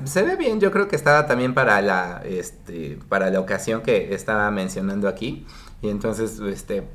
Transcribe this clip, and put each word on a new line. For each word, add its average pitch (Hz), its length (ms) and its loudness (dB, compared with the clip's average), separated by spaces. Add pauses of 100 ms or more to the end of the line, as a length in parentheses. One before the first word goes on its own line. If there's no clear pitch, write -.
se 156 200 0
ve 359 120 2
bien, 254 240 0
yo 196 120 4
creo 196 180 0
que - 80 0
estaba 147 280 6
también 127 280 2
para 117 280 6
la, 92 440 0
este, 85 840 -8
para 95 220 2
la 95 100 2
ocasión 104 420 -2
que 104 320 2
estaba 104 380 0
mencionando 98 560 -2
aquí, - 380 -6 (360)
y 107 80 -4
entonces, 104 520 -4
este, 98 420 -4 (120)